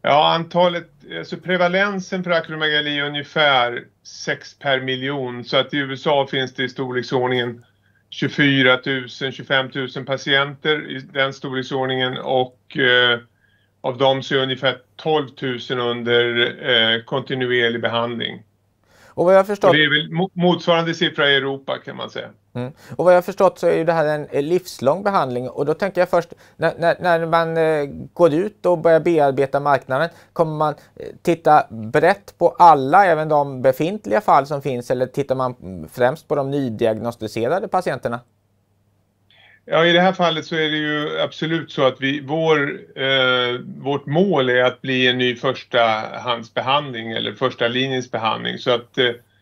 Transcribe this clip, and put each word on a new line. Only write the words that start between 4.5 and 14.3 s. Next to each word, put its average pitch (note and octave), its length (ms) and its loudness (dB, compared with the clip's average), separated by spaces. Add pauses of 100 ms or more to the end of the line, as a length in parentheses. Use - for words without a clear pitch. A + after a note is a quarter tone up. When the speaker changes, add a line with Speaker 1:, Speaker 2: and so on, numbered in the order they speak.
Speaker 1:
per C3+ 220 0
miljon. C3 640 -6
Så C#3+ 120 -4
att C3 180 0
i - 20 -2
U C#3 160 -4
S C3 140 -8
A C#3 240 2
finns C3 240 -4
det C3 100 -4
i C3 40 -4
storleksordningen B2 960 -2 (460)
tjugofyra C3+ 640 2
tusen, C3 560 -6
tjugofem C3 380 -4
tusen C3 340 -8
patienter C#3+ 840 -2
i C3+ 100 -8 (120)
den C3+ 200 0
storleksordningen. C3 840 -4
Och, C3 580 -4
eh, B2 420 4 (640)
av C3 180 -6
dem C3+ 240 2
så C#3 120 -6